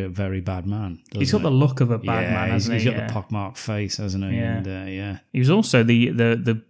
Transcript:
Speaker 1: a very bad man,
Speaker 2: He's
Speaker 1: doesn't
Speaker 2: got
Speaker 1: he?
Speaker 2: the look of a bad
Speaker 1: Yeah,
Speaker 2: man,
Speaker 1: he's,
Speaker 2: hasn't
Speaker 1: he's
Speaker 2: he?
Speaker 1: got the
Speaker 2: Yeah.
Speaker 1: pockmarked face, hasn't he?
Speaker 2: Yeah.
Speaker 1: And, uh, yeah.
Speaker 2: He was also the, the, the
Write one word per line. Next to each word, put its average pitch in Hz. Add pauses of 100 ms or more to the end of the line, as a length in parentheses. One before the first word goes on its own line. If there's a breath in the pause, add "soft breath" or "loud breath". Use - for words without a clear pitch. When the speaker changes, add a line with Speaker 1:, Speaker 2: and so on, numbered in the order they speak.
Speaker 1:
a 95
very 95
bad 90
man, 101 (100)
Speaker 2:
He's 131
Speaker 1:
doesn't 208
Speaker 2:
got 165
Speaker 1:
he? 135
Speaker 2:
the 131
look 139
of 120
a 113
bad 113
Speaker 1:
Yeah, 90
Speaker 2:
man, 90
Speaker 1:
he's, 113 (120)
Speaker 2:
hasn't 117
Speaker 1:
he's 113
Speaker 2:
he? 123
Speaker 1:
got 113
the 113
Speaker 2:
Yeah. 110
Speaker 1:
pockmarked 101
face, 104
hasn't 98
he? 98
Speaker 2:
Yeah. 117
Speaker 1:
And, 98
uh, 95
yeah. 95 (140)
Speaker 2:
He -
was 131
also 123
the, 120
the, 117
the 113